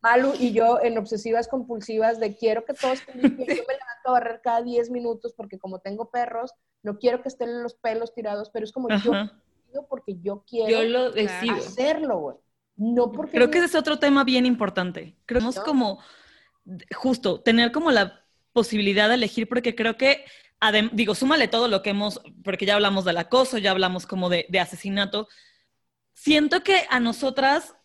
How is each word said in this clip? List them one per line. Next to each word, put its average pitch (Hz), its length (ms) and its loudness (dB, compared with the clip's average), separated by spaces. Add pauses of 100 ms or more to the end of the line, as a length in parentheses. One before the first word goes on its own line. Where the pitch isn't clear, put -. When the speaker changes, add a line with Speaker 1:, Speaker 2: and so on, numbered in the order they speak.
Speaker 1:
Malu 254 380 4
y 247 120 0
yo 226 300 4
en 233 160 0
obsesivas 226 500 -4
compulsivas 226 720 -2
de 214 160 -4
quiero 226 300 0
que 285 80 -6
todo 262 200 -2
esté 262 200 -10
limpio. 254 320 2
Speaker 2:
<laughs> - 20 -6
Speaker 1:
Yo 269 200 -2
me 262 60 -4
levanto 254 340 -10
a 254 40 2
barrer 233 320 0
cada 233 200 0
diez 240 260 -2
minutos 233 480 -6
porque 202 220 -16
como 190 200 -12
tengo 208 300 -10
perros, 240 420 -6 (320)
no 208 140 -8
quiero 240 240 0
que 269 80 -8
estén 240 320 -8
los 240 140 -10
pelos 233 380 -6
tirados, 214 360 -6
pero 214 160 -8
es 214 60 -16
como 254 180 -6
yo 214 60 2
Speaker 2:
Ajá. 208 460 -2 (240)
Speaker 1:
decido 277 220 -12
porque 214 340 -10
yo 202 260 -8
quiero 226 220 -2
Speaker 3:
Yo 226 200 2
lo 247 220 0
Speaker 4:
Claro. - 20 -12
Speaker 3:
decido. 208 420 -2
Speaker 1:
hacerlo, 285 640 -2
güey. 139 180 -10 (400)
No 240 340 2
porque 302 260 -8
Speaker 2:
Creo 247 140 6
que 339 80 4
Speaker 1:
me 349 60 4
Speaker 2:
ese 339 120 0
es - 20 4
otro 302 200 -2
tema 277 240 4
bien 254 240 2
importante. 180 680 -2 (120)
Creo 226 140 0
que 226 80 -2
es 247 80 -4
Speaker 1:
¿No? 196 60 -8
Speaker 2:
como, 254 360 0 (960)
justo, 240 460 -2
tener 233 300 4
como 311 200 0
la 202 340 0 (280)
posibilidad 208 540 2
de 240 80 4
elegir, 226 320 -2
porque 240 280 -2
creo 226 220 -2
que, 277 280 2 (340)
adem-, 214 340 2
digo, 208 200 0
súmale 262 340 2
todo 233 200 0
lo 196 160 0
que 208 80 -2
hemos, 202 300 -4 (220)
porque 190 220 -4
ya 208 80 4
hablamos 196 320 2
del 170 120 2
acoso, 247 420 2
ya 196 120 2
hablamos 185 360 0
como 180 220 -2
de, 170 200 0
de 185 100 2
asesinato. 196 680 -4 (880)
Siento 302 500 2
que 381 260 4
a 254 100 2
nosotras 262 840 0